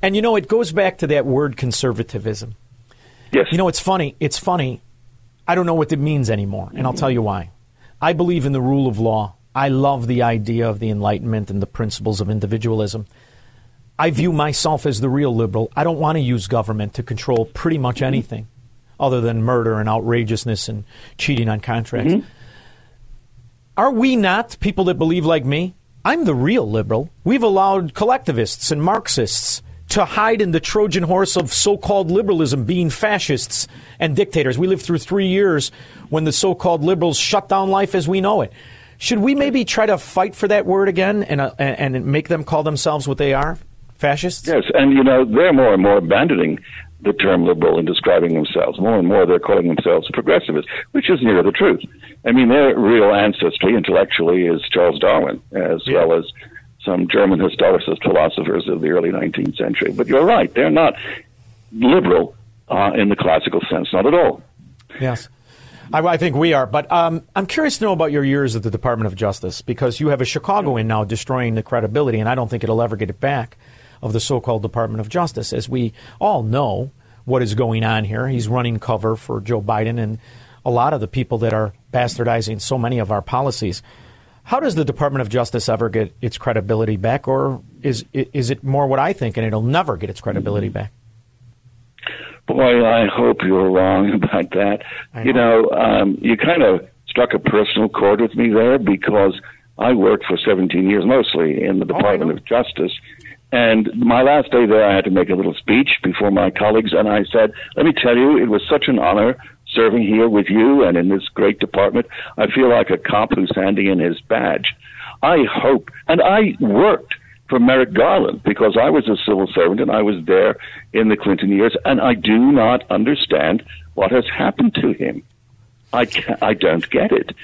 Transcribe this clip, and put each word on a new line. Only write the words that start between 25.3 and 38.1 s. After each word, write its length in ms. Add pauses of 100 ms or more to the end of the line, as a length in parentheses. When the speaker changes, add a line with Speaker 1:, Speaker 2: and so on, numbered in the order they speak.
Speaker 1:
me? 280 (300)
I'm 220
the 100
real 340
liberal. 400 (140)
We've 200
allowed 500
collectivists 760
and 120
Marxists 800 (280)
to 160
hide 360
in 100
the 80
Trojan 440
horse 320
of 160
so-called 600
liberalism, 540
being 240
fascists 800 (320)
and 160
dictators. 420
We 100
lived 160
through 160
three 280
years 440 (380)
when 160
the 60
so-called 520
liberals 340
shut 320
down 200
life 260
as 120
we 140